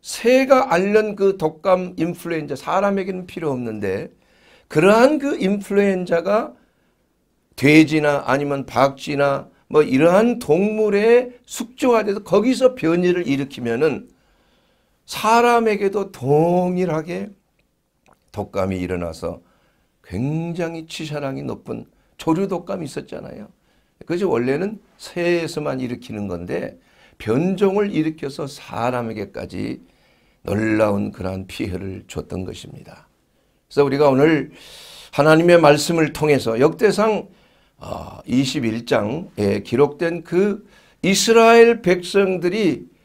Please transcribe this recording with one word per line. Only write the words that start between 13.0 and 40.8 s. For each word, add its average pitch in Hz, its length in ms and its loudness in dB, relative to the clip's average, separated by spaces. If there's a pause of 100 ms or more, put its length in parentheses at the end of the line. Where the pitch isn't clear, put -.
일으키면은 131 840 -2 (960)
사람에게도 214 1080 0
동일하게 175 1160 -2 (1000)
독감이 98 460 -4
일어나서 85 640 -6 (640)
굉장히 165 840 -6
치사량이 143 560 -10
높은 117 420 -10 (320)
조류 170 300 -2
독감이 180 380 -8
있었잖아요. - 640 -14 (500)
그것이 180 240 -6
원래는 151 560 -2 (180)
새에서만 160 800 -4
일으키는 107 480 -8
건데 90 500 -8 (400)
변종을 190 720 0
일으켜서 156 540 -4
사람에게까지 113 1400 -8 (600)
놀라운 104 680 0
그러한 95 360 -8
피해를 95 600 -8
줬던 - 380 -10
것입니다. - 600 -18 (600)
그래서 143 160 2
우리가 139 260 4
오늘 139 420 2 (600)
하나님의 160 480 6
말씀을 151 540 4
통해서 131 460 0
역대상, 196 680 2 (480)
어, - 480 -14
이십일 123 600 -2
장에 104 800 -2
기록된 147 600 -2
그 196 440 -2 (340)